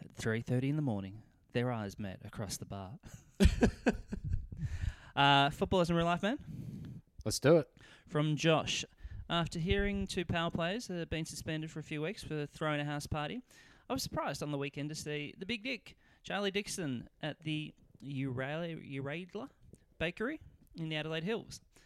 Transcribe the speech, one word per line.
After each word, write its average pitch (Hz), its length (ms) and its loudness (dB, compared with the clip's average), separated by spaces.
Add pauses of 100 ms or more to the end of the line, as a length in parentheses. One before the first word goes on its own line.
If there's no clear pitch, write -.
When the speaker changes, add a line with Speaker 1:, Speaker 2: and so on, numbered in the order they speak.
Speaker 1:
at - 140 -16
three 113 260 0
thirty 123 280 2
in 151 80 2
the 156 40 2
morning, 104 420 -2 (280)
their 123 220 2
eyes 107 260 -4
met 98 240 -6
across 104 320 -6
the - 100 -10
bar." 98 260 -8 (480)
<laughs> 196 60 10 (1700)
Uh, 139 340 8
footballers 180 400 4
in 170 60 4
real 165 100 4
life, 170 180 2
man? 233 140 2 (840)
Speaker 2:
Let's - 160 0
do 160 180 10
it. 151 120 2 (400)
Speaker 1:
From 151 260 2
Josh. - 480 4 (460)
"After 170 300 0
hearing 196 480 2
two 180 180 -2
power 170 260 0
players 180 360 -2
have 170 220 -4
been 160 160 -2
suspended 156 460 -6
for 156 80 -8
a 147 40 -6
few 151 180 -4
weeks 175 200 -4
for 151 240 -4
throwing 147 360 0
a 143 40 -2
house 147 220 -4
party, 160 340 -4 (480)
I 240 40 -2
was 262 100 -2
surprised 220 400 -4
on 147 80 -2
the 143 60 0
weekend 143 320 -4
to 151 60 -6
see 147 420 -4
the 190 80 -10
Big 208 180 -2
Dick, 254 320 -8 (280)
Charlie 196 280 0
Dixon, 165 560 -2 (160)
at 151 200 -6
the 156 300 -2 (280)
Ura-, 139 760 -4
Uradla 160 720 -8 (520)
Bakery 214 420 -2 (360)
in 160 120 -4
the 156 80 -2
Adelaide 160 260 -2
Hills." - 380 -4 (240)